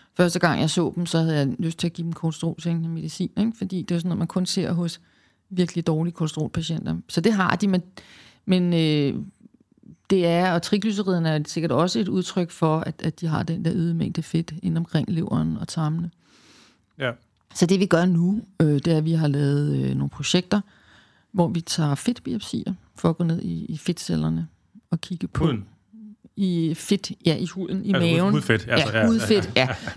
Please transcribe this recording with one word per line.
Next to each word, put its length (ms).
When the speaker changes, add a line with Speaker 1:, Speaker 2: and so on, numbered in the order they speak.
Speaker 1:
første 220
gang, 220
jeg 80
så 260
dem, 100
så 140
havde 180
jeg 100
lyst 200
til 80
at 60
give 120
dem 80
kolesterolsænkende 760
medicin, 480
ikke? 200
Fordi 240
det 100
er 40
jo 40
sådan 100
noget, 100
man 80
kun 180
ser 260
hos 300
virkelig 380
dårlige 260
kolesterolpatienter. 840
Så 120
det 120
har 220
de, 120
men, 140
men, 280
øh, 420
det 160
er, 280
og 80
triglyceriderne 680
er 180
sikkert 240
også 280
et 80
udtryk 440
for, 280
at, 240
at 180
de 60
har 160
den 220
der 80
øgede 200
mængde 300
fedt 300
ind 140
omkring 340
leveren 460
og 100
tarmene. 440
Speaker 2:
Ja. 120
Speaker 1:
Så 100
det, 140
vi 60
gør 200
nu, 360
øh, 120
det 140
er, 100
at 80
vi 80
har 140
lavet, 480
øh, 200
nogle 140
projekter, 520
hvor 160
vi 140
tager 340
fedtbiopsier 800
for 140
at 80
gå 60
ned 180
i, 240
i 120
fedtcellerne 720
og 100
kigge 260
på 180
Speaker 2:
Huden? 200
Speaker 1:
I 400
fedt, 360
ja, 120
i 80
huden, 400
i 80
Speaker 2:
Altså 160
hud-, 80
Speaker 1:
maven. 160
Speaker 2:
hudfedt, 360
altså, 240
Speaker 1:
Ja, 60
Speaker 2:
ja, 80
Speaker 1:
hudfedt, 480
Speaker 2:
ja, 60
ja. 60
Speaker 1:
ja. 80